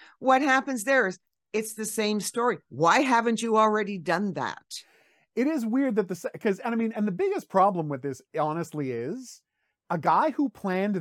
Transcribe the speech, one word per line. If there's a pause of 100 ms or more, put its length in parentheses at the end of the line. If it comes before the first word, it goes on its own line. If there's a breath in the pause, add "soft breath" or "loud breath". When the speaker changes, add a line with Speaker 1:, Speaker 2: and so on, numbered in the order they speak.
(180 loud breath)
Speaker 1:
what
happens
there
is (360)
it's
the
same
story. (100)
Why
haven't
you
already
done
that? (760 soft breath)
Speaker 2:
It
is
weird
that
the
se-,
'cause,
and
I
mean,
and
the
biggest
problem
with
this, (180)
honestly,
is (500)
a
guy
who
planned